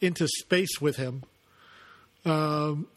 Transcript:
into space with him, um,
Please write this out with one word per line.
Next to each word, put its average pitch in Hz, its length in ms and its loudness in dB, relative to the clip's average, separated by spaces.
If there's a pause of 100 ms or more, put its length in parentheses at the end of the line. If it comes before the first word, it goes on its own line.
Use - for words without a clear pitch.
into 175 260 2
space - 540 0
with 143 160 0
him, 131 260 -4 (1000)
um, 151 720 0